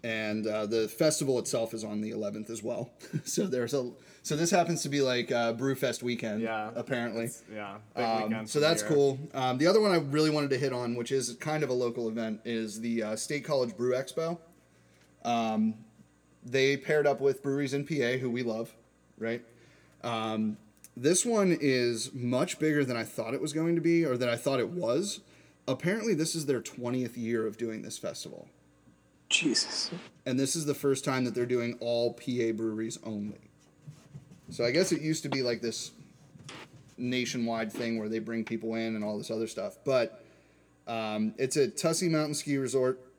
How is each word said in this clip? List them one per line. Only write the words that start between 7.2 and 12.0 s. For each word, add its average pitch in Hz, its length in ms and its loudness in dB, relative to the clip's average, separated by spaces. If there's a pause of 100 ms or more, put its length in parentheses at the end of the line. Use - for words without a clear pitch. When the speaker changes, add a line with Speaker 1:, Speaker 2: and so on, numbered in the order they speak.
Speaker 2:
It's, - 160 -10 (100)
yeah, 104 260 -10 (160)
big 120 100 -2
Speaker 1:
Um, 113 200 2
Speaker 2:
weekend 110 240 -2
Speaker 1:
so - 60 -8
Speaker 2:
for 147 60 4
the 151 60 4
Speaker 1:
that's 165 160 4
Speaker 2:
year. - 80 -2
Speaker 1:
cool. 139 280 4 (160)
Um, 131 240 0
the 151 80 4
other 202 140 8
one 208 120 6
I 175 60 6
really 151 320 2
wanted 147 200 2
to 131 80 2
hit 135 140 0
on, 123 240 -2
which 120 160 -4
is 123 280 0
kind 156 240 -2
of 127 60 -2
a - 40 2
local 120 340 0